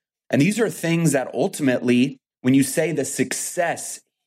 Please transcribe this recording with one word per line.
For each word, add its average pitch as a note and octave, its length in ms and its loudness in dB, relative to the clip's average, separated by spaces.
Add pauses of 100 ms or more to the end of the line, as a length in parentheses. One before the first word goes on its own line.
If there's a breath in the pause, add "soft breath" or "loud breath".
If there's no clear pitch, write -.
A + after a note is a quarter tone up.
(300)
And C3 120 2
these G#3 160 2
are A3 100 2
things E3 440 0
that C3 200 -2
ultimately, B2+ 880 0 (220)
when C3 140 4
you C#3 80 6
say D#3+ 300 0
the C#3 120 -2
success - 960 -4 (260)